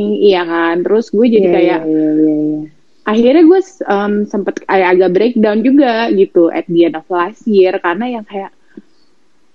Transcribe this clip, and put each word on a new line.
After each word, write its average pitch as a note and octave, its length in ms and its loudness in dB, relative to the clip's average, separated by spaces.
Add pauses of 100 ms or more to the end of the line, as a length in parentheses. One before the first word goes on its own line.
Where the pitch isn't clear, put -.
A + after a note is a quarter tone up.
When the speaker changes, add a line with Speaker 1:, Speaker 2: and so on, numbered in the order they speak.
(220)
Speaker 1:
iya F#3+ 220 2
kan. E3+ 400 -2
Terus A3 260 -2
gue A3 160 0
jadi G#3+ 240 2
Speaker 2:
Iya, F3 60 2
Speaker 1:
kayak E3+ 260 2
Speaker 2:
iya, D#3+ 80 -6
iya, D#3 220 0
iya, D#3 240 0
iya. D3+ 240 -4 (420)
Speaker 1:
akhirnya A#3+ 460 2
gue, F#4+ 120 6 (280)
em, G3+ 260 -2 (140)
sempet G3 340 -6
kayak F#3+ 300 0
agak F3+ 180 2
breakdown G#3+ 540 0
juga C4 300 2 (180)
gitu F#3 400 2
at E3 160 -8
the E3+ 160 2
end D#3+ 160 -2
of - 80 -18
last F3+ 400 -6
year, F#3+ 320 2
karena A3+ 400 -6
yang G#3 80 -14
kayak, G3 240 -12 (1040)